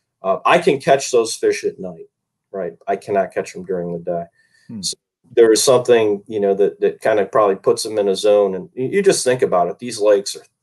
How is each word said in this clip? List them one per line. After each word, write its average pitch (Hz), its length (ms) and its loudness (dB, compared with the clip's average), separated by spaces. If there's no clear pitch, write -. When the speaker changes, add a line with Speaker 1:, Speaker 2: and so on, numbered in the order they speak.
Speaker 1:
Uh, 95 240 -2
I 156 120 2
can 156 220 0
catch 139 300 0
those 113 240 0
fish 107 300 -2
at 95 140 -6
night, 85 280 -14
right? 90 220 -8
I - 80 -2
cannot 95 380 -4
catch 95 200 -6
'em 90 120 -14
during 87 260 -4
the 85 60 -6
day. 87 260 -6
Speaker 2:
Hmm. 113 120 -12
Speaker 1:
So - 140 -8
there 113 160 8
is 107 100 2
something, 113 640 2
you 110 140 -6
know, 98 140 2
that, 101 260 0
that - 220 -2
kind 110 180 0
of 95 100 -4
probably 101 260 2
puts 117 280 -2
'em 107 140 -6
in 101 100 0
a 95 80 0
zone. 104 380 2
And 90 180 -10
you, 127 160 -6
you 196 140 -2
just 185 220 2
think - 180 0
about 87 260 0
it. - 100 -10
These 113 220 -10
lakes 104 340 2
are - 80 -18